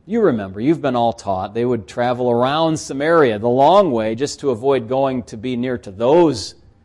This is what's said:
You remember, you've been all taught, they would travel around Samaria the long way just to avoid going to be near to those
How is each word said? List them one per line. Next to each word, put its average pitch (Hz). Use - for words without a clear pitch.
You 226
remember, 104
you've 139
been 127
all 117
taught, 98
they 117
would 120
travel 123
around 143
Samaria 143
the 113
long 147
way 110
just 139
to 139
avoid 123
going 131
to -
be 127
near 120
to 101
those 127